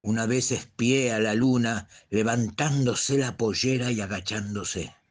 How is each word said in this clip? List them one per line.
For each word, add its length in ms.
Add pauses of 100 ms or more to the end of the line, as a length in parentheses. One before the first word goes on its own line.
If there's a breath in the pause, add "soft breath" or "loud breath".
Una 240
vez 240
espié 600
a 80
la 140
luna 540 (240 loud breath)
levantándose 1040
la 200
pollera 540
y 100
agachándose. 920 (180)